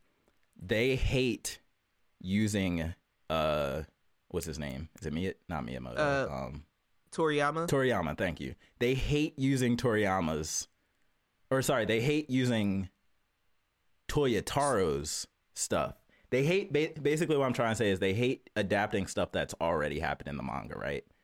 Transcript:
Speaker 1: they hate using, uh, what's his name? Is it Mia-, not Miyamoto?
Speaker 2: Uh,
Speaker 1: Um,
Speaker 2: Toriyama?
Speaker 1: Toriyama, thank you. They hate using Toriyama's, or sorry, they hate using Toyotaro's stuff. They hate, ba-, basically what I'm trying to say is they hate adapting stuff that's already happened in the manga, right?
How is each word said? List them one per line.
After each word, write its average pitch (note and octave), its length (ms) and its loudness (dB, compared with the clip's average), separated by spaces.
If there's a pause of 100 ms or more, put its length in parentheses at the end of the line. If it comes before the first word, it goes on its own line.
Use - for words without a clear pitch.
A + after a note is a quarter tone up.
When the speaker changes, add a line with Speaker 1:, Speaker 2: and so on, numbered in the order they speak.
(600)
Speaker 1:
they A#2+ 360 2
hate - 640 0 (600)
using, F#2 760 0 (360)
uh, D2+ 540 0 (440)
what's E2+ 180 -4
his D#2 140 -8
name? D2 300 -8 (100)
Is - 80 -8
it D2 60 -4
Mia-, F2+ 220 -4 (120)
not D2+ 180 -6
Miyamoto? B1 320 -8
Speaker 2:
Uh, C#3 320 0
Speaker 1:
Um, C2+ 340 -8 (480)
Speaker 2:
Toriyama? D3+ 560 0
Speaker 1:
Toriyama, A2+ 480 2
thank F#2 240 -2
you. C2 140 -8 (240)
They B2 160 2
hate C3+ 460 0
using B2+ 380 2
Toriyama's, F#2+ 880 0 (840)
or C3 140 2
sorry, A2+ 220 2
they A2 160 2
hate D3 280 0
using A2 600 2 (1160)
Toyotaro's G#2 1200 0 (260)
stuff. - 420 -2 (340)
They C3+ 140 2
hate, F#3+ 280 0
ba-, D#3 300 0
basically D3+ 360 2
what C#3 80 4
I'm B2 80 2
trying A#2 180 2
to A2 40 0
say A2 140 2
is F#2+ 100 2
they G2 140 2
hate B2 420 0
adapting G2+ 520 0
stuff - 240 -2
that's D#2+ 280 -2
already D2+ 400 0
happened C#2+ 300 -4
in C#2+ 80 -6
the B1 60 -6
manga, B1 340 -8
right? C2 260 -6 (200)